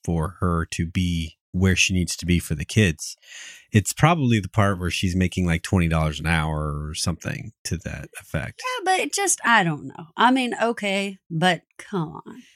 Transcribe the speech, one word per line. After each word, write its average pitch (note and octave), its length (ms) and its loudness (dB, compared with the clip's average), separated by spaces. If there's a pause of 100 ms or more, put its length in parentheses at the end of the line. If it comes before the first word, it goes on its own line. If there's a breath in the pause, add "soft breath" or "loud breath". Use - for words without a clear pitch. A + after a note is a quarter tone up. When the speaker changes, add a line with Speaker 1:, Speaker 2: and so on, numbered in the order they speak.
Speaker 1:
for E2 360 -2
her E2+ 320 0
to E2+ 160 -2
be E2+ 500 -2 (140)
where F#2 240 4
she - 180 2
needs F2+ 240 0
to - 80 -8
be F2 120 4
for - 160 -2
the D2 120 -4
kids. - 500 2 (560 loud breath)
It's G#2 220 4
probably C#3 480 4
the F#2+ 80 -6
part G2 280 2
where F2+ 140 -2
she's F2+ 240 0
making, F#2 300 2
like, E2+ 180 2
twenty F2 240 2
dollars D#2 320 0
an D#2 80 -6
hour D2+ 600 -2
or D2+ 60 -10
something - 600 -6 (120)
to F2+ 120 -4
that - 320 -10 (100)
effect. - 420 -8
Speaker 2:
Yeah, B4+ 220 -6
but F#4 160 2
it D4+ 140 -4
just, G4 320 0
I A#3 180 4
don't D#3 240 -2
know. - 200 -14 (100)
I A#3 140 6
mean, B3+ 300 2
okay, G3+ 560 -2 (120)
but E3+ 320 2 (160)
come E3 480 -6
on. - 160 -18 (140 soft breath)